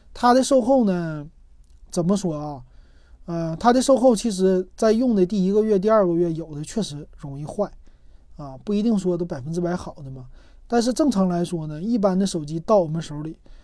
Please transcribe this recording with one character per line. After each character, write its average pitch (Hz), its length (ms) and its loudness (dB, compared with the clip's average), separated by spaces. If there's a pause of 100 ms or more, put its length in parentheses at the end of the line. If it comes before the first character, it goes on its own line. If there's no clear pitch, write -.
(120)
它 240 220 4
的 254 100 4
售 262 160 4
后 247 240 2
呢， 165 420 -2 (640)
怎 180 140 -2
么 185 100 2
说 180 220 -4
啊？ 147 260 -10 (720)
呃， 165 240 -4
它 240 160 4
的 254 80 4
售 262 160 4
后 240 180 4
其 226 160 -2
实 185 460 2
在 220 160 2
用 233 240 2
的 185 80 4
第 190 180 0
一 185 80 2
个 208 120 4
月、 220 160 2
第 190 100 0
二 214 180 4
个 170 60 2
月， 170 220 2
有 156 200 -10
的 147 80 -8
确 202 200 -4
实 147 340 -10
容 139 240 -12
易 151 60 -10
坏， - 260 -6 (640)
啊， 135 260 -14
不 208 120 -4
一 208 80 0
定 220 160 2
说 180 180 0
都 175 80 -4
百 160 160 -8
分 139 100 -10
之 165 80 -4
百 175 160 -2
好 175 200 -10 (100)
的 135 60 -14
嘛。 131 160 -16 (400)
但 233 160 2
是 247 100 0
正 294 180 2
常 190 200 2
来 175 120 -2
说 170 240 -4
呢， 151 140 -8
一 233 160 -2
般 190 220 2
的 196 80 2
手 160 180 -6
机 160 160 -8
到 208 180 2
我 175 60 4
们 160 160 -4
手 151 220 -10
里， 160 120 -10 (300)